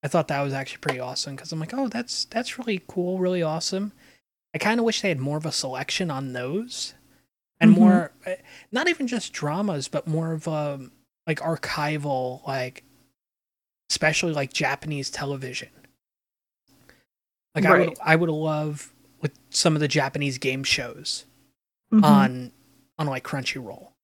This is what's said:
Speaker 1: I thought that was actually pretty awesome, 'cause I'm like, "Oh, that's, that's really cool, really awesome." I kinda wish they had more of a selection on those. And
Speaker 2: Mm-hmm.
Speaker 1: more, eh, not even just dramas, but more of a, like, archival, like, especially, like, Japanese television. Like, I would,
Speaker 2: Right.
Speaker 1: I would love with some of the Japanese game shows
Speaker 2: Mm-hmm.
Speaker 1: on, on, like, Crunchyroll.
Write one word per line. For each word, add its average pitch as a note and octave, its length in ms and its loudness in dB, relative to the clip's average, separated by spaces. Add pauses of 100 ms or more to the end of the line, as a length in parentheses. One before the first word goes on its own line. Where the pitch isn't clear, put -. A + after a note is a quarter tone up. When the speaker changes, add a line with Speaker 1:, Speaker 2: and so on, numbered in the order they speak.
Speaker 1:
I D3 60 -6
thought D#3+ 200 2
that C#3+ 140 0
was C#3 120 -2
actually C3+ 240 -8
pretty B2+ 220 -6
awesome, - 360 -8
'cause - 160 -14
I'm D#3+ 80 -8
like, D#3+ 140 -10
"Oh, C4+ 140 -4
that's, A#3+ 380 -6
that's - 320 -6
really A3+ 280 -4
cool, F#3 320 -4
really F#3 240 0
awesome." E3 500 -4 (600)
I D#3+ 40 -4
kinda A3+ 240 2
wish A3+ 180 0
they G3+ 80 0
had D3+ 120 0
more C#3+ 160 -2
of D#3 100 -4
a D3+ 60 -4
selection D3+ 580 -4
on C3+ 220 -6
those. C#3+ 640 -6 (680)
And G#3+ 120 12
Speaker 2:
Mm-hmm. G3+ 80 8
Speaker 1:
more, G3 320 8 (140)
eh, F#3 100 -4 (340)
not C#4+ 180 0
even D#4+ 180 0
just A#3 260 -4
dramas, D#3 560 -2
but - 180 -4
more E3 260 0
of D#3 140 -4
a, D3 440 -4 (360)
like, D#3+ 140 -2
archival, D3 1040 -4
like, C3 380 -6 (1040)
especially, D#3 420 2
like, C#3 200 -4
Japanese C#3 580 -4
television. C3+ 600 -8 (1800)
Like, D#3+ 100 2
I F3+ 140 8
would, F3+ 100 4
Speaker 2:
Right. - 160 -10
Speaker 1:
I D#3+ 120 6
would E3 120 4
love D3+ 640 -2 (300)
with D3+ 100 -2 (180)
some - 240 2
of D3+ 60 0
the D3+ 80 2
Japanese C#3 500 -2
game C3+ 260 -4
shows - 600 -4 (680)
Speaker 2:
Mm-hmm. G#3+ 120 8
Speaker 1:
on, C3 480 6 (460)
on, D#3 80 -2
like, C3 180 -4
Crunchyroll. B2+ 680 -8 (120)